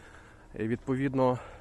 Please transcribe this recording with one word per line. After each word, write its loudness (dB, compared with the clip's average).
І, -2
відповідно, 2